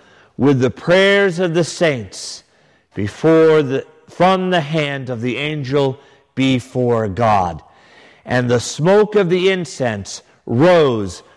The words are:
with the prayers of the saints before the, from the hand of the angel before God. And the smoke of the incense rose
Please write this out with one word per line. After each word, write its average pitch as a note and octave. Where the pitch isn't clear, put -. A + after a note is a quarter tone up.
with C3+
the A#2+
prayers F#3+
of F3+
the E3+
saints -
before D#3
the, C3
from F#3
the F3
hand C#3+
of A#2
the A#2+
angel C#3
before B2
God. F#2+
And B2
the A#2+
smoke G3+
of F#3+
the F3+
incense B2+
rose B2+